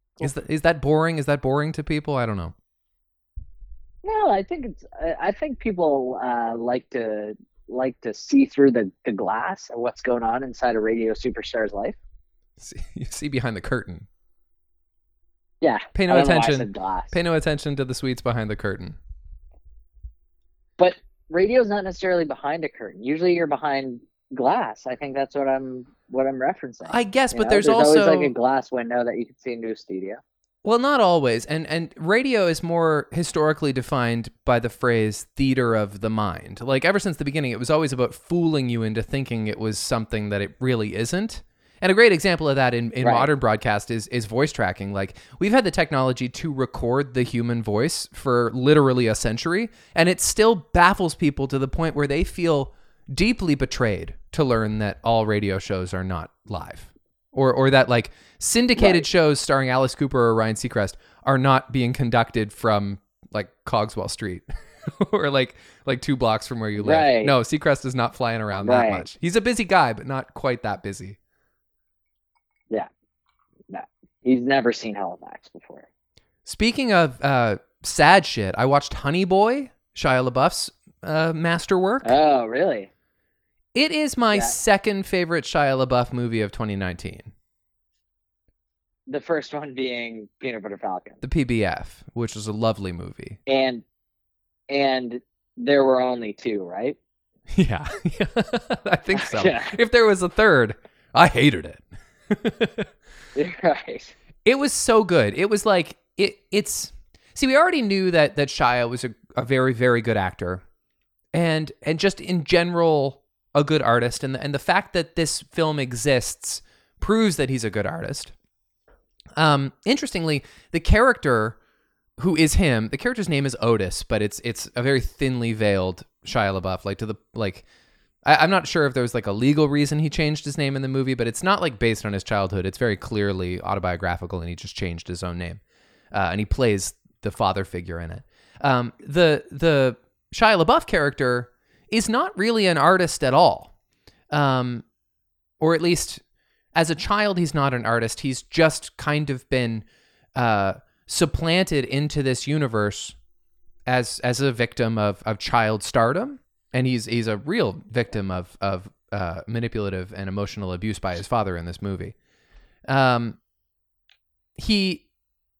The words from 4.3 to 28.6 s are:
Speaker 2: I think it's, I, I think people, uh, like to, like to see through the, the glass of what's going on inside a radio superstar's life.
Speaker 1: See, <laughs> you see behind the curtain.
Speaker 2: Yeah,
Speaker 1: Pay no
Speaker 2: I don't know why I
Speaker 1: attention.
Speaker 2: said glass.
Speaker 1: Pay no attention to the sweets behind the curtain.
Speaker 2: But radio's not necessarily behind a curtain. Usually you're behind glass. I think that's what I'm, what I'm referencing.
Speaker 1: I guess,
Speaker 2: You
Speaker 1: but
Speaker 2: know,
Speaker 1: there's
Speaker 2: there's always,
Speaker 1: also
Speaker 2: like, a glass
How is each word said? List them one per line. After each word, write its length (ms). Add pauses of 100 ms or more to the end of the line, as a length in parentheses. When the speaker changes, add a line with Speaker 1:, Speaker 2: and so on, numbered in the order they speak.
Speaker 2:
I 120
think 220
it's, 180 (180)
I, 260
I 40
think 280
people, 640
uh, 360
like 320
to, 480 (320)
like 320
to 120
see 340
through 240
the, 200 (140)
the 80
glass 600
of 60
what's 220
going 220
on 200
inside 320
a 60
radio 320
superstar's 580
life. 240 (600)
Speaker 1:
See, 200 (100)
<laughs> 80
you 100
see 240
behind 260
the 60
curtain. 460 (1500)
Speaker 2:
Yeah, 200 (160)
Speaker 1:
Pay 100
no 80
Speaker 2:
I 40
don't 100
know 20
why 60
I 20
Speaker 1:
attention. 220
Speaker 2:
said 140
glass. 380
Speaker 1:
Pay 120
no 100
attention 440
to 80
the 100
sweets 260
behind 260
the 80
curtain. 400 (1800)
Speaker 2:
But 180 (340)
radio's 380
not 160
necessarily 420
behind 380
a 60
curtain. 340
Usually 300
you're 140
behind 520 (360)
glass. 500
I 100
think 200
that's 200
what 120
I'm, 380 (240)
what 180
I'm 120
referencing. 500
Speaker 1:
I 140
guess, 300
Speaker 2:
You 60
Speaker 1:
but 60
Speaker 2:
know, 40
Speaker 1:
there's 160
Speaker 2:
there's 80
always, 240
Speaker 1:
also 200
Speaker 2:
like, 80
a 40
glass 420